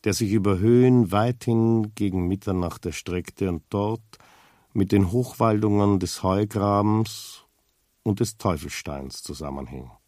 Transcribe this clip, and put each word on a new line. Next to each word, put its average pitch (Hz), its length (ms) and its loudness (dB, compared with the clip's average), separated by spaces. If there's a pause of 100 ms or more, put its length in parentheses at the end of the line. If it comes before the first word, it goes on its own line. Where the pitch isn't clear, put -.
der 101 100 0
sich 104 180 -2
über 101 260 2
Höhen 120 540 6
weithin 113 800 0
gegen 92 320 -2
Mitternacht 92 600 -4
erstreckte 90 640 -6
und 85 200 -4
dort 107 500 -6 (540)
mit 95 200 2
den 98 200 4
Hochwaldungen 107 880 2
des - 220 -6
Heugrabens 104 1200 0 (580)
und 104 180 -2
des - 180 -4
Teufelsteins 69 840 -8
zusammenhing. 69 680 -12 (180)